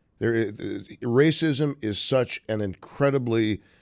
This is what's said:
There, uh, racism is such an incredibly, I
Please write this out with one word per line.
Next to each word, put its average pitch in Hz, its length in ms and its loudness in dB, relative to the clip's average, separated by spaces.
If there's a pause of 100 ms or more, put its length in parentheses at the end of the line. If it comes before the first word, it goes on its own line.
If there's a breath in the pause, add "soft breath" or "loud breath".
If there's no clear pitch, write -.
(180)
There, 113 160 0
uh, 110 180 0 (500)
racism 143 760 2
is 104 180 -4
such - 480 -2
an 110 140 -2
incredibly, 113 920 0
I 92 40 -6 (240 soft breath)